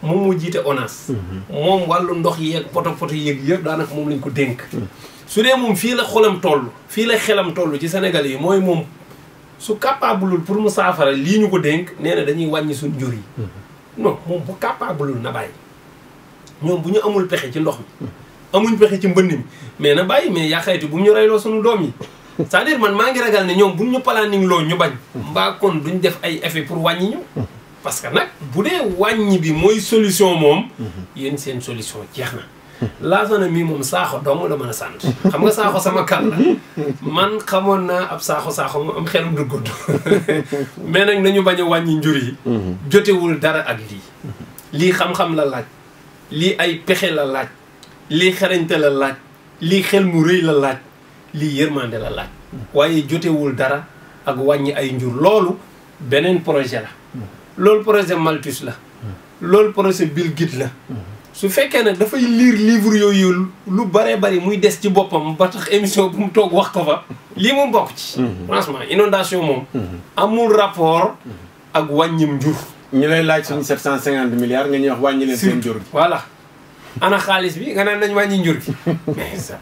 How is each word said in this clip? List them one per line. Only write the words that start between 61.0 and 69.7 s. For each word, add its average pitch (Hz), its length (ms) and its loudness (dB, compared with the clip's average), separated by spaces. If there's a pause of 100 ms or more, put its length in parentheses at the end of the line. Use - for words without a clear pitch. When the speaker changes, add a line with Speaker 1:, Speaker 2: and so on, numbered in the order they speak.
Speaker 1:
Su - 160 -4
fekkee 277 360 2
nag 196 120 2
dafay 214 240 0
lire 240 380 6
livre 214 400 4
yooyu 190 500 4 (220)
lu 208 160 2
bare 220 320 2
bari 190 220 2
muy 196 180 0
des 196 220 4
ci 202 100 0
boppam 170 480 0
ba 185 100 4
tax 185 220 -8
émission 202 380 2
bu 180 100 -6
mu 202 120 -2
toog 190 220 2
wax 190 180 2
ko 170 140 -2
fa, 151 200 0 (320)
lii 208 160 2
moom 277 180 2
bokk 208 240 2
ci. - 260 -8
Speaker 2:
Mhm. 92 280 -4
Speaker 1:
Franchement, 147 320 -2 (100)
inondation 190 520 2
moom 139 300 -2